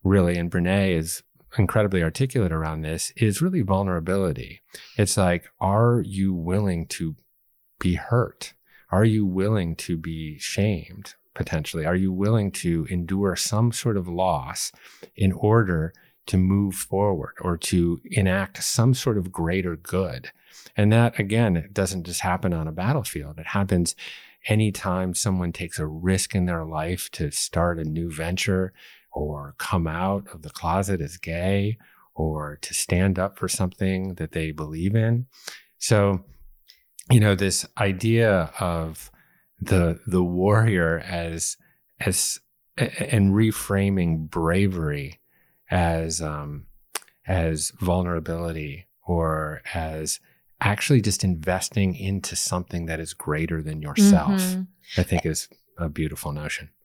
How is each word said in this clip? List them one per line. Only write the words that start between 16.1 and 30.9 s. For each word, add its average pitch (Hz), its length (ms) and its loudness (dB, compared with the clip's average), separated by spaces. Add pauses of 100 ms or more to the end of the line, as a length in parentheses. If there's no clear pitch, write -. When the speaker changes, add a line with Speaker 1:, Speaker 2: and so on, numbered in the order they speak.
Speaker 1:
to - 100 0
move 95 380 2
forward 98 680 -2
or 90 160 -2
to 87 440 0 (100)
enact 95 520 0
some 123 320 2
sort 120 240 -2
of 90 140 -4
greater 87 440 -2
good. 90 540 -4 (460)
And 107 160 4
that, 117 260 4
again, 107 380 2
it 78 160 -4
doesn't 95 320 -2
just 85 160 -8
happen 90 320 0
on 80 160 -2
a 80 40 -8
battlefield. 90 680 -4
It 80 80 -12
happens 95 480 2 (540)
anytime 95 680 0
someone 90 380 0
takes - 260 -10
a 78 80 -2
risk 90 480 0
in 92 120 2
their 82 180 -2
life 82 480 -6
to 73 180 -4
start 85 480 -2
a 80 60 -4
new 82 260 -4
venture 92 640 -2 (400)
or 73 460 -8
come 85 280 0
out 95 460 -2
of 80 100 -18
the 76 80 -16
closet 92 500 -2